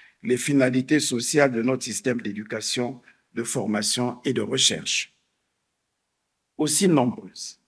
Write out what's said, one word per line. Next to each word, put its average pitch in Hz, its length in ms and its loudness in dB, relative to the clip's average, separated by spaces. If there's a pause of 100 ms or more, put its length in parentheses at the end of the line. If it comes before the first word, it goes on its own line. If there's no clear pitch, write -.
(240)
les 123 140 2
finalités 131 640 2
sociales 139 540 2
de 113 80 0
notre 127 220 0
système 120 360 -2
d'éducation, 110 800 -6 (340)
de 117 100 -4
formation 113 800 -2
et 135 80 0
de 117 100 -2
recherche ? 110 720 -2 (1400)
Aussi 165 320 2
nombreuses, 123 800 0